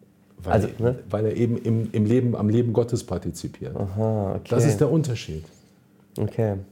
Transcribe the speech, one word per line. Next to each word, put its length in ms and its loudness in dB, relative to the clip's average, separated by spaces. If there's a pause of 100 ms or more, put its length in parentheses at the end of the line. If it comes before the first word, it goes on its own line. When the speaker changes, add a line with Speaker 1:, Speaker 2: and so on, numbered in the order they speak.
(440)
Speaker 1:
Weil 100 -2
Speaker 2:
Also, 140 4 (100)
Speaker 1:
er, 60 -4
Speaker 2:
ne? 120 2 (140)
Speaker 1:
weil 180 -2
er 100 -2
eben 200 2
im, 360 0
im 120 2
Leben, 300 2
am 140 2
Leben 240 2
Gottes 320 0
partizipiert. 720 -8
Speaker 2:
Aha, 580 0
okay. 140 -10
Speaker 1:
Das 160 4
ist 160 4
der 100 4
Unterschied. 540 -2 (720)
Speaker 2:
Okay. 360 0 (160)